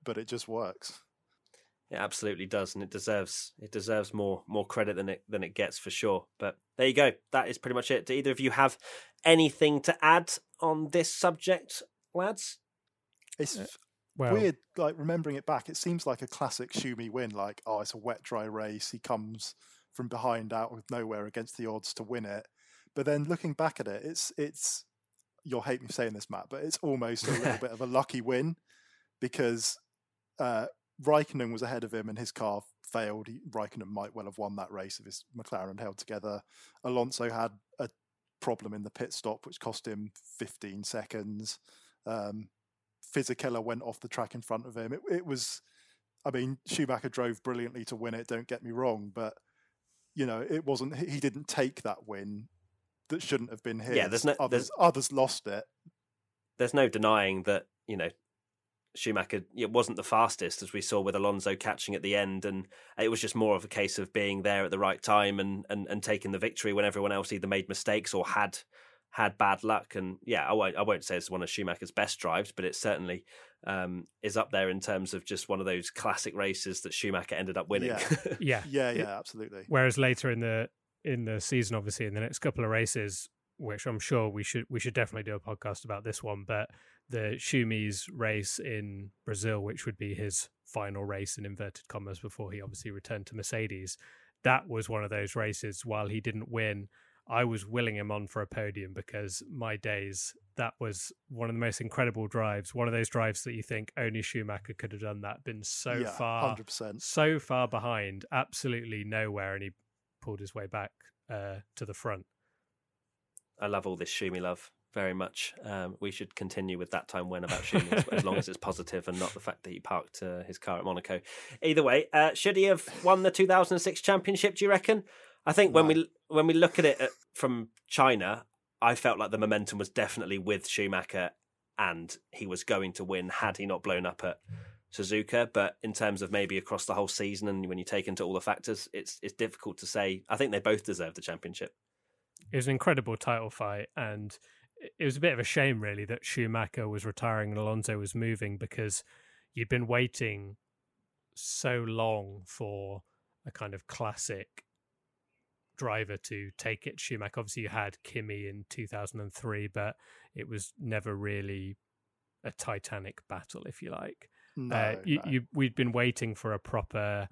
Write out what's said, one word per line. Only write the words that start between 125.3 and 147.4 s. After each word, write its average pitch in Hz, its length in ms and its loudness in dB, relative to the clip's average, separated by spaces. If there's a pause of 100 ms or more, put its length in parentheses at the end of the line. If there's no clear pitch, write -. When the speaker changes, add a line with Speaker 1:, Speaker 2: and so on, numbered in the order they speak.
Speaker 2:
I 151 80 6
think 185 220 10
when 160 120 12
Speaker 1:
No. 160 60 10
Speaker 2:
we, 160 160 4 (180)
when 156 200 6
we 165 60 8
look 165 260 8
at 165 60 10
it, 139 140 8
uh, 131 80 4 (260)
from 120 360 0 (180)
China, 113 580 6 (360)
I 120 140 12
felt 117 240 6
like 104 120 0
the 107 60 4
momentum 107 420 4
was 98 100 -2
definitely 98 480 0
with 95 300 0
Schumacher 95 640 0 (460)
and 85 400 0 (140)
he 107 160 -8
was 92 160 -4
going 95 300 0
to 101 100 -8
win 92 260 -2
had 98 280 0
he 101 80 -6
not 92 180 -2
blown 90 220 2
up - 180 -6
at 90 160 -4 (540)
Suzuka. 107 580 2
But 98 320 2
in 110 100 -4
terms 101 280 0
of 95 100 -4
maybe 98 260 0
across 95 280 -4
the 104 80 0
whole 98 140 0
season 101 400 -4
and 95 200 -2
when 92 100 -4
you 90 80 -6
take 101 220 -2
into 95 160 -2
all 92 100 -2
the 90 80 0
factors, - 520 -4
it's, - 280 -10
it's 101 120 -8
difficult 110 460 -4
to 95 60 -10
say. 95 420 0
I 110 80 -2
think 127 160 2
they 101 80 2
both 107 240 2
deserve 85 320 -4
the 78 60 -14
championship. - 520 -8 (800)
Speaker 3:
It - 60 0
was 127 100 0
an 139 40 4
incredible 127 460 2
title 113 320 -2
fight, 104 380 -4 (100)
and 104 400 -6 (640)
it 170 40 -2
was 135 140 2
a - 20 -8
bit 156 140 4
of 120 60 -2
a 120 40 0
shame, 135 380 4
really, 104 240 -4
that 117 180 -6
Schumacher 113 640 -2
was 104 160 -4
retiring 110 460 0